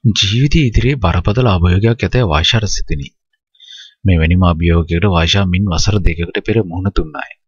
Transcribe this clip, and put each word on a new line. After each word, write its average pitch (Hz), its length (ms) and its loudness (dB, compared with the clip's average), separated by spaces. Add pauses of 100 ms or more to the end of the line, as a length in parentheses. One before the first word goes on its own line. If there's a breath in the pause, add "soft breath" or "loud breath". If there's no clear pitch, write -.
ජීවිතය 117 540 0
ඉදිරියේ 127 380 0
බරපතල 90 500 0
අභියෝගයක් 95 540 0
ඇතැයි 117 240 0
වාෂාට 90 400 0
සිතිණි. 76 420 -4 (920 loud breath)
මෙවැනිම 87 420 2
අභියෝගයකට 85 640 0
වාෂා 90 380 0
මින් 92 220 0
වසර 98 320 0
දෙකකට 85 440 -2
පෙර 107 180 -2
මුහුණ 95 340 -6
දුන්නාය. - 380 -6 (160)